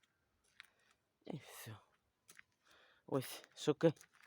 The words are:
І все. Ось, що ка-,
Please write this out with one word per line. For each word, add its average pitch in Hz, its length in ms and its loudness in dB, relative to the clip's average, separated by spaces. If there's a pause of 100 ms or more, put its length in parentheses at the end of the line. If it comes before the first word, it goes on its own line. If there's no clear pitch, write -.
(1300)
І - 100 -6
все. - 400 -12 (1300)
Ось, - 380 -2 (100)
що - 200 2
ка-, 165 180 8 (340)